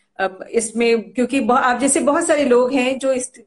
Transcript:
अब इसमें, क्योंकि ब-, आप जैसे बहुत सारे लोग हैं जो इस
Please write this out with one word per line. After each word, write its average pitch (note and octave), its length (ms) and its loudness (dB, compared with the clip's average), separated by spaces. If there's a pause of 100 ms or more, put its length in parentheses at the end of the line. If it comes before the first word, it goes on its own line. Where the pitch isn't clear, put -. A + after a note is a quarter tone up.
(200)
अब F#3+ 320 -6
इसमें, A#3 600 -2
क्योंकि B3 260 -2
ब-, A3+ 120 0
आप B3 280 2
जैसे C4+ 200 0
बहुत D4 280 0
सारे D4 180 2
लोग B3 280 2
हैं B3+ 260 0
जो C4+ 140 0
इस B3+ 200 -6 (140)